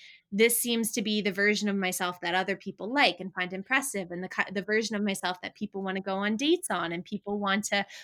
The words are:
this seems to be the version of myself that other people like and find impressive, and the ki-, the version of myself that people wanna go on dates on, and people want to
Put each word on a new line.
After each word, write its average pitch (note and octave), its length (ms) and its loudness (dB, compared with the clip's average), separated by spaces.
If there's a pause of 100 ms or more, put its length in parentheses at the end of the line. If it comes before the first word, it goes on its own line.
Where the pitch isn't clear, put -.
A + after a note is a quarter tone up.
(320)
this A3+ 280 6
seems A#3 320 0
to A#3 100 0
be G#3+ 200 2
the G3+ 80 0
version G3+ 380 2
of G3+ 80 2
myself F3+ 460 0
that E3+ 120 0
other F#3+ 220 2
people G3 360 -8
like B3+ 280 4
and F#3 120 -10
find F3+ 200 -4
impressive, G3 580 -2
and F3+ 140 -6
the F#3 40 -6
ki-, - 240 -2
the G3 100 -2
version G#3+ 340 0
of G3+ 80 0
myself F#3+ 380 -2
that F#3+ 120 -8
people G3+ 280 -8
wanna F#3+ 180 -2
go F#3+ 160 -4
on G#3 200 0
dates D#4 340 2
on, E3+ 220 -2
and F3 120 -6
people G#3 340 -4
want G3+ 280 2
to G3+ 200 0 (180)